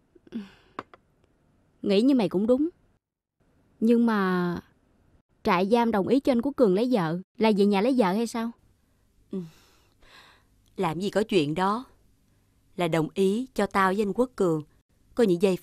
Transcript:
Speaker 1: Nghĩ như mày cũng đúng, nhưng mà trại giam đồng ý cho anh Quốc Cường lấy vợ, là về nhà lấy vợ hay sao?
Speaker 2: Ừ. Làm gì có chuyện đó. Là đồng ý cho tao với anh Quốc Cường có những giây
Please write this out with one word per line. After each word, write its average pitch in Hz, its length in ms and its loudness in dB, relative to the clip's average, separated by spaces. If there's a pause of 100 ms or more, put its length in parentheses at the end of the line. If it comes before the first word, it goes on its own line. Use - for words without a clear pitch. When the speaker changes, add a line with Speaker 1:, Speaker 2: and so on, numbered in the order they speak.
(1800)
Speaker 1:
Nghĩ 202 200 2
như 269 140 2
mày 196 140 0
cũng 196 180 0
đúng, 269 220 2 (1080)
nhưng 233 260 2
mà 185 540 -2 (840)
trại 190 240 0
giam 233 220 2
đồng 196 160 0
ý 226 120 2
cho 285 120 0
anh 233 100 0
Quốc 277 140 -4
Cường 196 200 4
lấy 240 160 0
vợ, 175 280 0 (180)
là 220 200 2
về 202 80 4
nhà 202 160 2
lấy 254 160 0
vợ 185 160 0
hay 226 140 -4
sao? 233 240 -8 (800)
Speaker 2:
Ừ. 190 100 -8 (1400)
Làm 165 220 -4
gì 196 100 -4
có 202 140 -2
chuyện 156 320 0
đó. 202 300 -2 (880)
Là 175 120 -2
đồng 160 260 0
ý 202 400 -2
cho 202 140 -2
tao 190 260 0
với 208 80 -2
anh 202 120 -2
Quốc 254 220 -2
Cường 160 280 0 (520)
có 240 80 2
những 175 180 2
giây 185 220 2